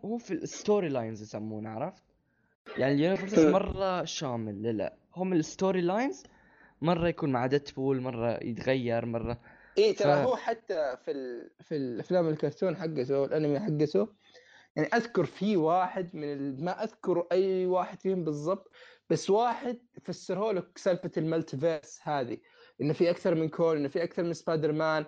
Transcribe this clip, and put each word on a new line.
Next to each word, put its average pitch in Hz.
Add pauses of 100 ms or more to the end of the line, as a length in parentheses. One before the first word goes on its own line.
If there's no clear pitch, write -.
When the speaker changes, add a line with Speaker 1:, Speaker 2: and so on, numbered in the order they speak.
Speaker 1:
هو 226
في 214
الستوري 185
لاينز 113
يسمونه، 107
عرفت؟ 123 (760)
يعني 135
اليونيفرسز 180
Speaker 2:
مم. 147
Speaker 1:
مرة 185
شامل، 113
لا، 117
لا. 98 (180)
هم 185
الستوري 185
لاينز 208 (580)
مرة 170
يكون 156
مع 127
ديدبول، 135
مرة 117
يتغير، 120
مرة 117 (360)
Speaker 2:
إيه، 208
ترى 143
Speaker 1:
ف- 143
Speaker 2:
هو 240
حتى 156
في 165
ال-، 127 (120)
في 165
الأفلام 143
الكرتون 156
حقته، 139
الأنمي 147
حقته، 170 (680)
يعني 156
أذكر 233
في 202
واحد 175
من 147
ال-، 139
ما 175
أذكر 170
أي 190
واحد 185
فيهم 190
بالضبط، 156 (380)
بس 160
واحد 233 (240)
فسره 190
لك 175
سالفة 180
المالتيفيرس 160
هذه، 143 (440)
إنه 147
في 170
أكثر 175
من 160
كون، 165
إنه 143
في 165
أكثر 170
من 170
سبايدر 160
مان 156